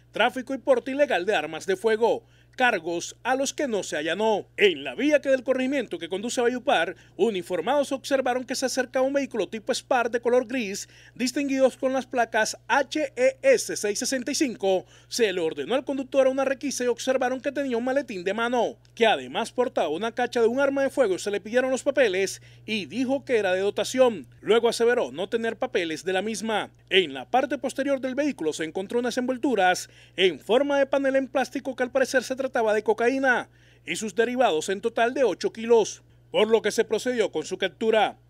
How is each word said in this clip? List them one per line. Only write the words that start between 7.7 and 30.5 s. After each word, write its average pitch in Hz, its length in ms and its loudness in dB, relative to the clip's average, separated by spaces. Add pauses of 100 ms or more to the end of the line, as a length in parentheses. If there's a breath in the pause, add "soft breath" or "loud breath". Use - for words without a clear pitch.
observaron 262 520 -2
que 262 120 -6
se 269 100 -2
acercaba 262 400 0
un 277 80 -2
vehículo 254 340 -2
tipo 220 240 -6
SPAR 240 380 0
de 240 100 -2
color 247 260 2
gris, 208 420 -6 (260 loud breath)
distinguidos 262 640 0
con 262 160 -2
las 262 140 -2
placas 226 600 0
H 285 500 0
E 262 240 2
S 220 360 4
seis 208 240 -2
sesenta 254 320 -2
y - 20 -4
cinco. 190 500 0 (240 soft breath)
Se 208 240 2
le 180 80 -2
ordenó 160 360 -2
al 277 80 -2
conductor 269 420 0
una 262 180 2
requisa 262 400 -4
y 247 40 0
observaron 262 520 -2
que 285 120 -4
tenía 269 260 -2
un 240 60 -4
maletín 254 400 -2
de 190 100 0
mano, 233 420 0 (200)
que 220 100 4
además 165 460 0
portaba 247 360 0
una 226 240 -4
cacha 240 300 0
de 220 60 6
un 247 120 0
arma 277 220 2
de 269 80 0
fuego. 196 280 2
Se 208 120 -4
le 202 100 -2
pidieron 247 300 0
los 262 140 -2
papeles 196 580 0 (240 loud breath)
y 208 200 -4
dijo 247 380 -2
que 247 140 2
era 185 160 2
de 185 60 0
dotación. 208 640 2 (140)
Luego 220 280 4
aseveró 233 440 2
no 175 160 -6
tener 226 280 -2
papeles 160 480 -4
de 185 80 -2
la 185 100 0
misma. 214 500 -4 (180)
En 175 240 2
la 131 160 -12
parte 269 280 0
posterior 269 420 -4
del 254 160 -6
vehículo 262 360 -2
se 165 120 -4
encontró 190 340 -4
unas 247 180 -2
envolturas 240 720 0 (280 loud breath)
en 170 240 -10
forma 277 380 0